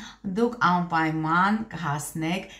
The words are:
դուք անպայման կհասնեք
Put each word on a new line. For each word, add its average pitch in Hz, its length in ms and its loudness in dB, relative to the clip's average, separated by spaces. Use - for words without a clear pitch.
դուք 226 320 2
անպայման 170 960 2
կհասնեք 160 920 -4